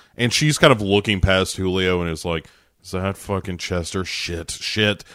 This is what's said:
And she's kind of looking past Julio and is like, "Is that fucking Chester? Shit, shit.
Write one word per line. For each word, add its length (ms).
And 180
she's 240
kind 140
of 100
looking 400
past 360
Julio 440
and 80
is 160
like, 220
"Is 80
that 260
fucking 400
Chester? 480
Shit, 460
shit. 520